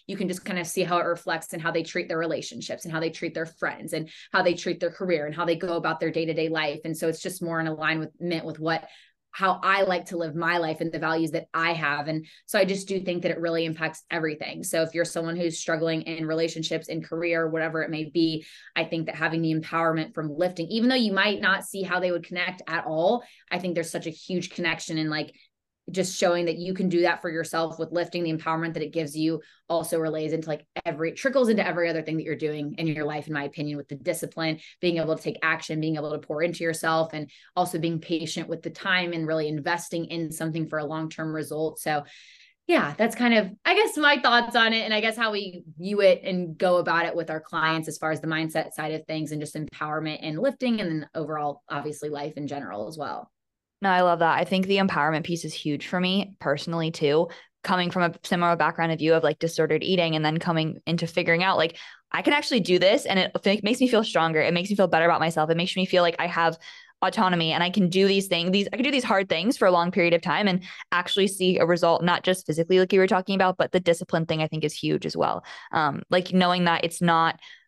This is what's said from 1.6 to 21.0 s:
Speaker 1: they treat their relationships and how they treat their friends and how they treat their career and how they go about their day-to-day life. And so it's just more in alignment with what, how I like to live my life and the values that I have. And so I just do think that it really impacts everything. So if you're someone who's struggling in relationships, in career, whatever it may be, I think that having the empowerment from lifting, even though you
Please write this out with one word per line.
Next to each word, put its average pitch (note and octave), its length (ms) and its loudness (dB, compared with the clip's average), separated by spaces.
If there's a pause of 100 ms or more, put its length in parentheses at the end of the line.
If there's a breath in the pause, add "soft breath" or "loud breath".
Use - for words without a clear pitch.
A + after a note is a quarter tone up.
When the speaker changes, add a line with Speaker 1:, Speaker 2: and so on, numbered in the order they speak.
Speaker 1:
they E3 100 0
treat E3+ 260 -6
their E3 120 -2
relationships B2 680 -6
and E3 80 -10
how D#3+ 60 -2
they E3 100 0
treat D#3+ 240 -8
their E3 140 -4
friends - 440 -8
and D#3+ 160 -4 (240 loud breath)
how F#3+ 120 4
they F3 100 4
treat F3 260 -4
their E3+ 120 -2
career E3+ 340 -2
and D3+ 80 -6
how E3+ 120 -4
they E3+ 100 2
go E3+ 220 -2
about D#3+ 220 -2
their E3 120 -2
day-to-day D#3+ 380 -2
life. D#3 360 -2
And D#3 100 -4
so E3 120 -2
it's D#3+ 160 -2
just F#3 180 -8
more E3 180 -4
in D#3+ 60 0
alignment D#3+ 800 -4
with - 140 -10
what, D#3+ 280 -2 (440 loud breath)
how F#3 320 0
I G3 180 4
like F#3 260 0
to F3 100 -8
live D#3+ 180 -4
my E3+ 240 0
life D#3 200 -2
and E3 120 -2
the D#3+ 80 -6
values D#3+ 320 0
that D#3 240 -4
I E3 180 2
have. D3 340 -2
And D#3 200 -4 (180 loud breath)
so G#3+ 140 0
I F#3+ 60 6
just F#3+ 220 -2
do F#3+ 120 -2
think F3+ 240 -4
that E3+ 80 0
it E3 100 -4
really E3 240 0
impacts D#3+ 460 -6
everything. D#3+ 520 -6
So E3 200 0
if D#3+ 100 -6
you're E3+ 120 0
someone E3 300 -4
who's E3+ 220 -2
struggling D#3+ 460 -2
in D#3+ 240 -6
relationships, D#3+ 600 -2
in D#3+ 140 -6
career, E3 480 -2
whatever D#3+ 320 -2
it - 80 -4
may D#3 140 -4
be, D#3+ 420 0 (300 loud breath)
I E3 80 0
think D#3+ 240 -4
that D3+ 80 -6
having D#3+ 260 0
the D#3+ 140 2
empowerment D#3+ 580 -2
from D3+ 240 -6
lifting, F3 300 -2
even A3+ 220 0
though C4 60 2
you A3 180 2